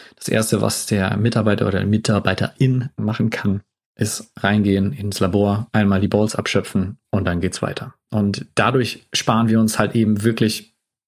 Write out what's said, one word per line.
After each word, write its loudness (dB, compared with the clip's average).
das -12
Erste, 0
was 0
der 0
Mitarbeiter 0
oder 0
die 0
Mitarbeiterin 0
machen -2
kann, -2
ist -6
reingehen 2
ins -6
Labor, 0
einmal 2
die 0
Balls 0
abschöpfen -4
und 0
dann -2
geht's -4
weiter. -8
Und -2
dadurch 0
sparen 2
wir 4
uns 2
halt 0
eben 2
wirklich 0